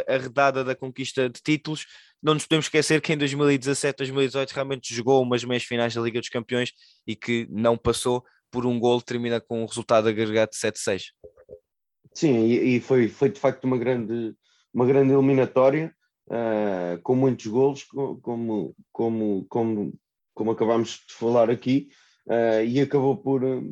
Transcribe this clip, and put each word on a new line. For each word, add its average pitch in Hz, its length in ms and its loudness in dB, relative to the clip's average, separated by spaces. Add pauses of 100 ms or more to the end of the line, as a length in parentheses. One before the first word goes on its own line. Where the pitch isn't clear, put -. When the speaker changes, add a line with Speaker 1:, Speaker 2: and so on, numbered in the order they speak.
Speaker 1:
a 131 100 0
redada 131 460 0
da 127 100 -4
conquista 131 560 -4
de - 120 -18
títulos. 151 440 -2 (380)
Não 151 100 4
nos 151 120 -4
podemos 156 220 0
esquecer 156 340 2
que - 100 -2
em 151 60 -2
dois 143 160 -2
mil 143 180 2
e 139 60 4
dezassete, 139 400 -2
dois 135 120 -6
mil 139 120 -2
e 135 60 2
dezoito 131 260 -4
realmente 135 420 -6
jogou 131 260 4
umas 123 220 0
meias 123 200 -2
finais 117 300 -2
da 117 80 -4
Liga 117 200 -2
dos - 80 -10
Campeões 123 420 -4 (340)
e 110 120 -8
que 117 320 -4
não 117 280 2
passou 123 460 -2 (260)
por 123 160 -4
um 120 140 0
golo, 120 220 2
termina 120 400 -4
com 117 200 -6
um 113 40 -6
resultado 110 420 0
agregado 110 440 0
de - 60 -12
sete 107 220 -4
seis. - 320 -4 (1040)
Speaker 2:
Sim, 117 320 2
e, 120 320 2
e - 20 0
foi, 120 300 2
foi 139 200 0
de - 100 -10
facto 131 260 -2
uma 127 120 0
grande, 117 560 -4 (400)
uma 120 120 2
grande 135 260 4
eliminatória, 139 840 4 (360)
eh, 104 760 -2
com 127 120 0
muitos 127 320 0
golos, 135 360 0
co-, 135 380 -8
como, 113 520 -6 (180)
como, 107 580 -2
como, 113 440 -2 (400)
como 110 180 -2
acabámos 113 560 0
de - 60 -20
falar 117 360 2
aqui, 127 380 0 (420)
eh, 113 360 2
e 123 160 0
acabou 135 360 2
por, 135 240 -2 (300)